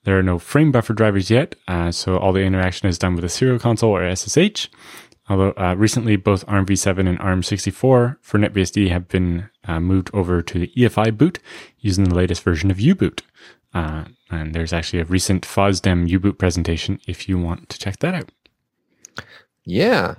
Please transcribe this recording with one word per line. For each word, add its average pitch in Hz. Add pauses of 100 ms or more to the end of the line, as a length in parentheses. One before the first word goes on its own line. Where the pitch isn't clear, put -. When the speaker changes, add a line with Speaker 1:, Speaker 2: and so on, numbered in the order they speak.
Speaker 1:
There 98
are 92
no 92
frame 147
buffer 117
drivers 101
yet, 131 (120)
uh, 87
so 92
all 95
the 95
interaction 95
is 87
done 90
with 85
the 87
serial 127
console 113
or 87
S 90
S -
H. 202 (580)
Although, 95
uh, 90
recently 110
both 98
arm 98
V 98
seven 92
and 87
arm 92
sixty-four 120
for -
Net 104
B 98
S 90
D 98
have 87
been, 90 (180)
uh, 82
moved 90
over 87
to -
the 87
E 120
F 107
I 113
boot 139 (400)
using 98
the 90
latest 90
version 87
of 92
U-boot." 123 (500)
Uh, 78 (260)
and 80
there's 82
actually 85
a 80
recent 92
fosdem 92
U-boot 92
presentation 87
if -
you 92
want 85
to -
check -
that 175
out. - (1400)
Speaker 2:
Yeah, 110